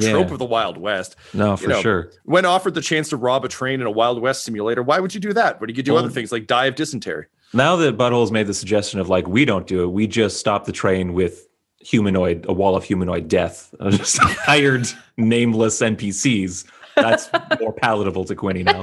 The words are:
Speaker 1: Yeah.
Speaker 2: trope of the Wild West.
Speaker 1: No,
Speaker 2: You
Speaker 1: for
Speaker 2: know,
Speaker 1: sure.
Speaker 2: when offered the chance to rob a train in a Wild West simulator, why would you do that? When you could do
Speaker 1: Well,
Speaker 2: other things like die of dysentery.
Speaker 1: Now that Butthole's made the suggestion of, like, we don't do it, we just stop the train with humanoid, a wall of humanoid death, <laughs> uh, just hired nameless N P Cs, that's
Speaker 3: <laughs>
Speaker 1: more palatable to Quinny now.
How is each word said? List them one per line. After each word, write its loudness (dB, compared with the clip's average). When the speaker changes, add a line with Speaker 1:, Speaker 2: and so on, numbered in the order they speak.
Speaker 1:
Yeah. 2
Speaker 2:
trope 2
of -8
the -6
Wild -2
West. -4
Speaker 1:
No, 2
Speaker 2:
You 0
Speaker 1:
for -8
Speaker 2:
know, 0
Speaker 1:
sure. 0
Speaker 2:
when 2
offered 2
the -4
chance -2
to -4
rob 0
a -4
train -4
in -4
a -2
Wild 2
West -2
simulator, -2
why 2
would -4
you -10
do -4
that? 0
When -6
you -8
could -4
do 2
Speaker 1:
Well, 4
Speaker 2:
other -6
things -6
like -6
die 2
of -2
dysentery. -6
Speaker 1:
Now 4
that 2
Butthole's 2
made 2
the -2
suggestion -2
of, -2
like, 2
we 4
don't 0
do 0
it, 0
we 0
just 0
stop 0
the -6
train 0
with -2
humanoid, 2
a 0
wall 2
of -2
humanoid -2
death, -2
<laughs> -16
uh, -2
just 0
hired 2
nameless 2
N 2
P -6
Cs, -2
that's 2
Speaker 3:
<laughs> -4
Speaker 1:
more -4
palatable 0
to -6
Quinny -4
now. 0